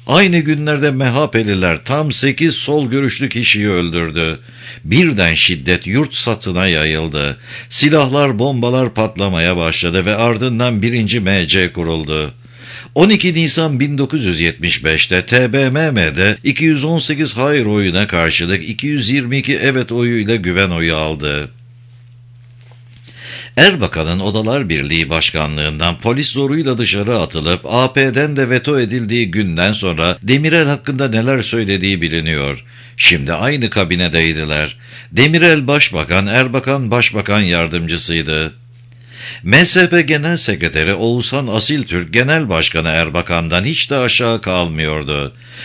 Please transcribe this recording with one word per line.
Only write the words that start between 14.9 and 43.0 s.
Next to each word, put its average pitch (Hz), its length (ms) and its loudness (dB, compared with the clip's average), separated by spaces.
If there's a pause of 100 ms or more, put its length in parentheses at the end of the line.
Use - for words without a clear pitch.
T 120 280 2
B 135 160 2
M 151 220 0
M'de 92 520 2
iki 139 220 0
yüz 147 180 4
on 160 160 0
sekiz 139 380 -2
hayır 135 280 2
oyuna 104 420 2
karşılık 85 640 0
iki 113 180 -6
yüz 135 220 -2
yirmi 131 280 0
iki 135 200 -2
evet 127 340 0
oyuyla 117 440 0
güven 90 340 0
oyu 82 260 0
aldı. 73 560 -4 (2000)
Erbakan'ın 95 640 2
Odalar 110 500 -2
Birliği 76 400 0
Başkanlığından 78 880 -2
polis 131 280 -2
zoruyla 135 500 -2
dışarı 110 400 0
atılıp 82 480 -2
A 127 280 0
P'den 139 420 2
de 131 140 0
veto 131 300 0
edildiği 117 520 0
günden 95 420 0
sonra 87 500 0
Demirel 151 440 2
hakkında 139 400 -2
neler 117 340 0
söylediği 98 600 0
biliniyor. 76 640 -2 (340)
Şimdi - 360 2
aynı 120 360 -2
kabinedeydiler. 80 1080 0 (340)
Demirel 156 560 4
başbakan, 92 600 0
Erbakan 127 640 0
başbakan 107 500 0
yardımcısıydı. 82 1120 -2 (880)
M 131 220 6
S 180 240 4
P 175 120 4
Genel 156 360 0
Sekreteri 82 560 -2
Oğuzhan 120 540 0
Asiltürk, 101 640 -2
Genel 135 360 2
Başkanı 80 400 0
Erbakan'dan 82 760 0